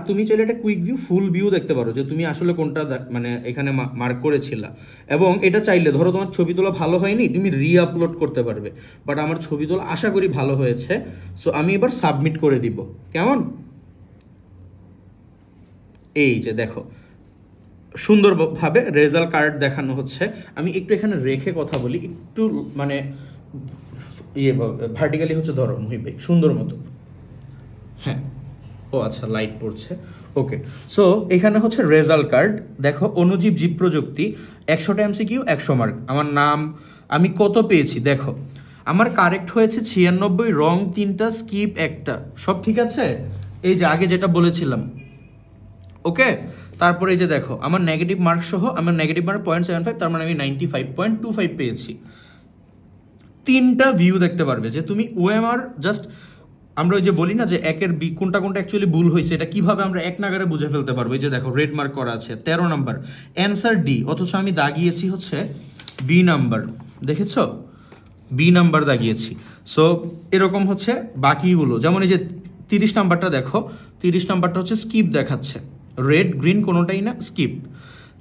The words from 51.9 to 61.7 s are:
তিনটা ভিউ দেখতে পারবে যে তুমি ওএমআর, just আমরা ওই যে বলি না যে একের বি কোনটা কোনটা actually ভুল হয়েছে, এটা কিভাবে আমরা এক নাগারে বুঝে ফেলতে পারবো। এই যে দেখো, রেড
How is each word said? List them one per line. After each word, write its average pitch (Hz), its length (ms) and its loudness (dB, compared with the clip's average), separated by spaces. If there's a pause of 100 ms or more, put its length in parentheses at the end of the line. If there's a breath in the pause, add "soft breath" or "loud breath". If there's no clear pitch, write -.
তিনটা 254 460 4
ভিউ 180 280 4
দেখতে 175 260 2
পারবে 113 260 -2
যে 147 100 -4
তুমি 214 340 -2
ওএমআর, 226 640 0
just 208 220 -2 (720 loud breath)
আমরা 180 200 2
ওই 196 60 4
যে 190 100 4
বলি 180 220 2
না 233 120 0
যে 175 100 0
একের 160 380 -2
বি 160 160 -2
কোনটা 180 300 -2
কোনটা 196 200 -4
actually 196 280 -2
ভুল 165 240 4
হয়েছে, 165 240 0
এটা 156 100 -4
কিভাবে 196 380 0
আমরা 180 180 -2
এক 180 200 -6
নাগারে 185 240 -2
বুঝে 151 220 -2
ফেলতে 139 260 -2
পারবো। 123 200 -2
এই 131 60 -2
যে 143 100 -2
দেখো, 127 220 -4
রেড 147 220 0